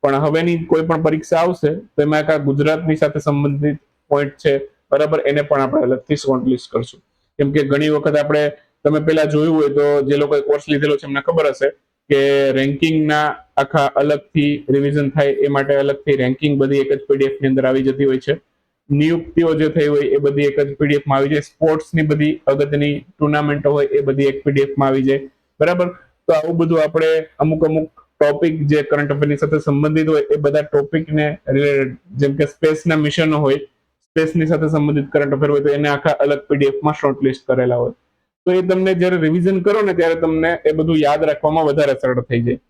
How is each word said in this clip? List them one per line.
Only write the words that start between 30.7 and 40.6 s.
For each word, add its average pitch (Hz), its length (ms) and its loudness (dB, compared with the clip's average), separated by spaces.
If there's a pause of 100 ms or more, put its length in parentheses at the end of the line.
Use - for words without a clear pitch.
રિલેટેડ, 139 480 0 (200)
જેમ 139 200 0
કે 147 80 2
સ્પેસના 156 520 0
મિશનો 151 420 0
હોય, 143 180 2 (460)
સ્પેસની 160 440 -2
સાથે 156 220 0
સંબંધિત 147 440 0
કરંટ 143 220 0
અફેર 143 160 0
હોય 143 100 2
તો 143 80 0
એને 143 200 0
આખા 143 220 0
અલગ 143 280 0
પીડીએફ 139 360 0 (100)
માં 151 160 0
શોર્ટલિસ્ટ 135 460 -2
કરેલા 127 300 0
હોય. 120 160 -2 (540)
તો 180 60 0
એ 185 100 0
તમને 185 320 0
જ્યારે 180 220 0
રિવિઝન 175 440 0
કરો 202 200 0
ને 202 120 0
ત્યારે 165 220 0
તમને 160 500 -2